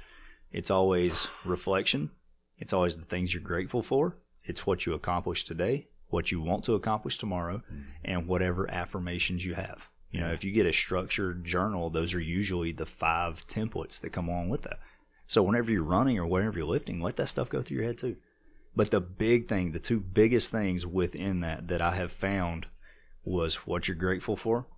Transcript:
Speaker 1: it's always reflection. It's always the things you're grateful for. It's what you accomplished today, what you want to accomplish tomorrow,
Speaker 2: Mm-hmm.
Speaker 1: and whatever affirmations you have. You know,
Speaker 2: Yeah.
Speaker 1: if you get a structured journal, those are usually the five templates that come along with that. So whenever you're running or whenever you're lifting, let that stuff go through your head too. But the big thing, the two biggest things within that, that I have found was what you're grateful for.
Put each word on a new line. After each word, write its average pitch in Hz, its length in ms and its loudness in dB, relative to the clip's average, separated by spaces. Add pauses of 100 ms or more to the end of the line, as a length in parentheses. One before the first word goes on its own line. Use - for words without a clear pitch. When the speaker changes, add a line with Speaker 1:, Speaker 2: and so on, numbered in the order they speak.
(520)
Speaker 1:
it's 87 180 -2
always 92 580 4 (160)
reflection. 98 640 0 (480)
It's - 140 -6
always 90 240 4
the 82 80 -12
things 90 280 -2
you're 90 100 -4
grateful 92 400 -2
for. 147 360 0 (240)
It's - 240 -8
what 92 180 2
you 85 100 0
accomplished 87 520 -2
today, 95 420 -2 (200)
what 87 240 0
you 87 80 -2
want 87 240 0
to 117 100 2
accomplish 107 440 0
tomorrow, 87 400 -4
Speaker 2:
Mm-hmm. 71 220 -12 (240)
Speaker 1:
and 87 220 -2
whatever 90 440 2
affirmations 87 760 -2
you 87 80 -4
have. - 340 -8 (220)
You - 100 -4
know, 85 80 -2
Speaker 2:
Yeah. 85 40 -2
Speaker 1:
if 80 100 -4
you 95 80 -4
get 104 160 6
a 82 60 4
structured 90 720 -2
journal, 90 440 0
those 85 260 0
are 87 60 -2
usually 87 520 0
the 80 140 -6
five 82 600 -2
templates - 540 -4
that - 100 -8
come 87 180 -4
along 87 200 -2
with 90 140 -2
that. - 180 -8 (480)
So 110 160 6
whenever 113 260 2
you're 92 140 2
running 107 340 4
or 87 80 0
whenever 92 320 2
you're 78 80 -2
lifting, 90 340 -2
let 92 160 -2
that 131 120 0
stuff 127 200 -2
go 131 140 -2
through 135 140 -6
your 113 100 0
head 120 120 -4
too. 123 180 -4 (580)
But 107 160 4
the 104 100 6
big 110 460 4
thing, 90 240 0
the 80 80 -2
two 113 220 0
biggest 107 500 6
things 95 340 0
within 90 560 0
that, 82 280 -4
that 87 120 0
I 85 140 2
have 92 160 -2
found 90 560 -2 (560)
was 82 340 0 (100)
what 87 200 -2
you're 95 100 -2
grateful 92 400 0
for. 117 300 0 (120)